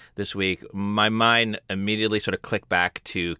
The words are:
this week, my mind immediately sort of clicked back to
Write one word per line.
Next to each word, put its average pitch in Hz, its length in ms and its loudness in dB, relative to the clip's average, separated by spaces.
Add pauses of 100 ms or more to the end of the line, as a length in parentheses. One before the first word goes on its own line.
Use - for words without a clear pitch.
(160)
this 101 180 -6
week, 95 300 0 (100)
my 104 360 0
mind 113 500 2 (100)
immediately 107 520 0
sort 95 140 -2
of - 60 -4
clicked - 280 -6
back 90 360 0
to 85 340 -4